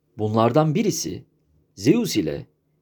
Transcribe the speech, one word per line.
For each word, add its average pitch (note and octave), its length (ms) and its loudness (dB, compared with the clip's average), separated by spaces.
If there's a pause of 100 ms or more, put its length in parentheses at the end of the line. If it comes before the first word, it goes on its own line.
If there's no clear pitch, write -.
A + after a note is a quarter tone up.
(180)
Bunlardan A#2 560 2
birisi - 500 -4 (500)
Zeus F3 420 0
ile D#2 300 -4 (360)